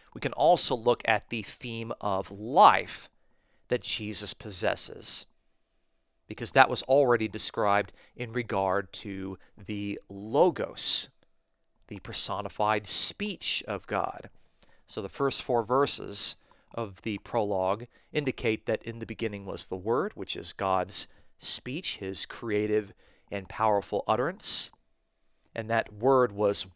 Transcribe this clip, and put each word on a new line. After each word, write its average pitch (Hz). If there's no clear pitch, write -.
we -
can 127
also 151
look 117
at 110
the 113
theme 113
of 98
life 110
that 123
Jesus 104
possesses, -
because 110
that 131
was 123
already 123
described 104
in 117
regard 101
to 95
the 101
Logos, 113
the 104
personified 104
speech -
of 101
God. -
So -
the 190
first -
four 120
verses 104
of 101
the 104
prologue 104
indicate 127
that 113
in 117
the 107
beginning 101
was 95
the 95
Word, 123
which -
is -
God's 92
speech, -
his 98
creative 107
and 98
powerful 104
utterance. 127
And 110
that 113
Word 123
was 104